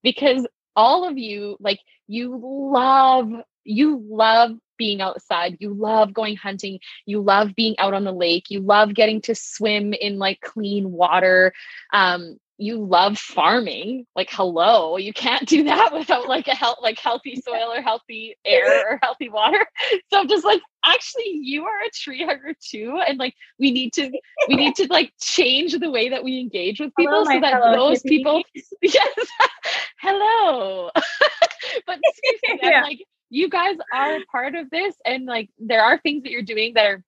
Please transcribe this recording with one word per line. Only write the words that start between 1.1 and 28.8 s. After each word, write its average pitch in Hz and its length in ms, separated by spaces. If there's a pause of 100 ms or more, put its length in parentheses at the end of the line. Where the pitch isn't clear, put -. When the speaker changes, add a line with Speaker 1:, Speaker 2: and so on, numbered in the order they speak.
Speaker 1:
you, 208 420
like, 202 200 (280)
you 240 320 (320)
love, 262 600 (320)
you 240 440
love 220 440 (260)
being 202 240
outside, 180 580
you 202 140
love 214 400
going 214 220
hunting, 196 440 (280)
you 208 120
love 202 360
being 220 240
out 196 160
on 196 80
the 190 100
lake, 175 360
you 202 100
love 208 340
getting 214 280
to 226 120
swim 208 600
in, 202 260
like, 196 220
clean 202 500
water. 185 600 (420)
Um, 180 440 (220)
you 220 180
love 196 400
farming. 202 880 (100)
Like, 185 160
hello, 180 680
you 202 140
can't 247 360
do 302 180
that 311 280
<laughs> 311 40
without, 294 300
like, 277 200
a 262 80
health, 247 260
like, 226 180
healthy 240 360
soil 233 380
or 233 80
healthy 226 540 (100)
air 202 480
or 277 80
healthy 254 280
water. 240 420
<laughs> - 60 (340)
So 403 80
I'm 359 80
just 370 180
like, 403 160 (240)
actually, 403 560
you 277 220
are 415 240
a - 40
tree 269 320
hugger 285 300 (100)
too. 233 440
And, 277 100
like, 254 160 (240)
we 269 140
need 254 220
to, 269 180 (360)
we 269 80
need 285 200
to, 370 140
like, 311 300
change 294 580
the 320 120
way 247 200
that 254 140
we 262 160
engage 208 400
with 294 180
Speaker 2:
Hello, 339 120
Speaker 1:
people 311 160
so 285 80
Speaker 2:
my 262 60
Speaker 1:
that 262 220
Speaker 2:
fellow 240 280
Speaker 1:
those - 140
Speaker 2:
hippie. 262 60
Speaker 1:
people, 302 340 (180)
<laughs> - 200